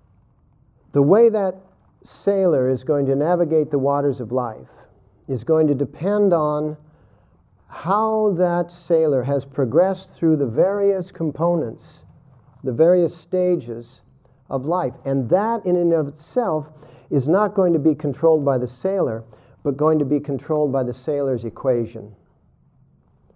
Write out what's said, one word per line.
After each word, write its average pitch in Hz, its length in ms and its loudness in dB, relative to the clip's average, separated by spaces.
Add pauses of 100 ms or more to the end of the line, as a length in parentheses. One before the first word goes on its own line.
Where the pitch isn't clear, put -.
(920)
The 143 100 4
way 208 280 6
that 196 260 -2 (500)
sailor 175 640 0
is 127 140 -2
going 143 220 0
to 135 100 0
navigate 156 560 0
the 143 80 0
waters 143 400 0
of 113 140 -8
life 123 340 -6 (640)
is 120 160 -6
going 160 220 2
to 143 60 2
depend 175 600 0
on 151 420 -2 (920)
how 214 680 0
that 175 320 0
sailor 156 540 0
has 139 220 -2
progressed 160 640 0 (100)
through 160 160 4
the 139 100 0
various 190 640 0
components, 160 720 -2 (840)
the 127 80 -2
various 165 480 4
stages 139 800 -4 (480)
of 131 160 -4
life. 160 260 -2 (140)
And 135 240 -2
that 208 360 0
in 180 120 2
and 170 160 2
of 156 160 0
itself 156 580 -4 (420)
is 131 160 0
not 196 300 0
going 185 160 2
to 165 80 2
be 147 160 2
controlled 156 480 0
by 135 140 0
the 123 100 -2
sailor, 139 560 -4 (400)
but 135 140 -2
going 156 220 2
to 143 60 -2
be 143 140 0
controlled 147 540 -4
by 135 100 -2
the 120 100 -4
sailor's 135 520 -4
equation, 113 680 -4 (1200)